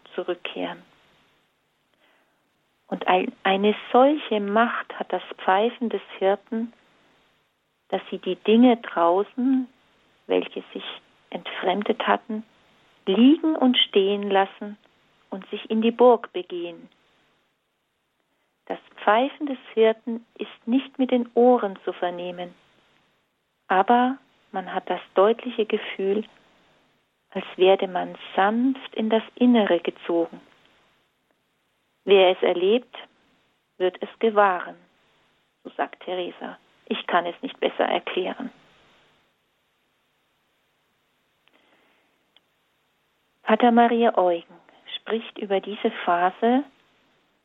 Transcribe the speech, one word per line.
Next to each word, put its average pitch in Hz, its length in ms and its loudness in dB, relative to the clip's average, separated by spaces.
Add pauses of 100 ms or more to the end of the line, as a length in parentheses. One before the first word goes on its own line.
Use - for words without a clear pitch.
(140)
zurückkehren. - 680 -8 (2000)
Und - 200 -8
ein, 185 240 2 (120)
eine 196 320 2 (160)
solche 269 480 4
Macht 214 600 -2
hat - 140 -10
das 180 100 -4 (140)
Pfeifen 220 520 0
des 202 120 -6 (160)
Hirten, 226 560 -2 (1160)
dass 190 140 -6 (100)
sie 196 80 -8
die 185 160 -6
Dinge 233 420 6
draußen, 233 920 0 (600)
welche 90 360 -2 (100)
sich 98 100 -10 (460)
entfremdet 190 800 -4
hatten, 214 360 -2 (600)
liegen 285 500 4
und 254 220 2
stehen 202 520 0
lassen 196 480 -2 (520)
und 190 200 -12
sich - 200 -10
in 220 120 0
die 233 100 4
Burg 233 420 4
begehen. 175 560 -10 (1800)
Das - 140 -10 (240)
Pfeifen 254 440 0
des 262 100 -8 (160)
Hirten 226 520 0 (120)
ist - 300 -14
nicht 254 320 -2
mit 254 100 0
den 240 240 0
Ohren 233 520 4
zu 180 80 -4
vernehmen, 175 600 -8 (1120)
aber 240 500 2 (340)
man 180 220 -10
hat 185 160 -6
das 180 120 -6 (140)
deutliche 226 500 2
Gefühl, 208 580 -4 (1080)
als 190 140 -8 (100)
werde 190 320 4
man 175 280 -6 (200)
sanft 233 580 0
in 220 160 -4
das 220 140 0 (120)
Innere 226 440 4
gezogen. - 600 -4 (1700)
Wer 190 260 6
es 185 120 -4
erlebt, 185 520 0 (800)
wird 180 240 -2
es - 80 -10 (100)
gewahren“, 202 560 0 (880)
so 175 80 -18
sagt - 320 -8
Teresa. - 560 -10 (260)
Ich - 220 -8
kann 175 180 0
es 175 160 -8
nicht - 180 -12
besser - 260 -2
erklären. - 640 -6 (4000)
Pater 226 280 4
Maria 233 440 4
Eugen 175 380 0 (420)
spricht - 440 -8
über 196 200 -2
diese 202 300 -4 (160)
Phase 190 580 0 (800)